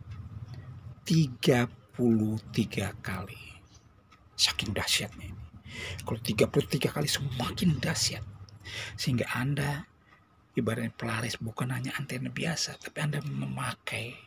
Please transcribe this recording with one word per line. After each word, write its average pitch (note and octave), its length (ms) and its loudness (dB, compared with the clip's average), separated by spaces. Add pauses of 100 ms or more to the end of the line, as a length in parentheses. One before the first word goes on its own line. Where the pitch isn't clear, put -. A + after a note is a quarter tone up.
(1080)
tiga C3 640 6 (240)
puluh A2 400 6 (160)
tiga G2+ 480 2
kali. F#2 400 -6 (960)
Saking - 400 2
dahsyatnya - 560 0
ini. - 80 -12 (640)
Kalau A2+ 160 -2
tiga - 320 4
puluh - 160 4
tiga - 240 0
kali D3 160 0
semakin D3 720 2
dahsyat. - 400 0 (800)
Sehingga B2 320 2
Anda C#3+ 560 0 (640)
ibaratnya A#2 400 0
pelaris A2+ 480 -2
bukan B2 320 -2
hanya B2+ 240 -4
antena B2+ 320 -4
biasa, C3+ 480 -2
tapi - 240 -8
Anda D3 240 0
memakai C3 880 -4 (140)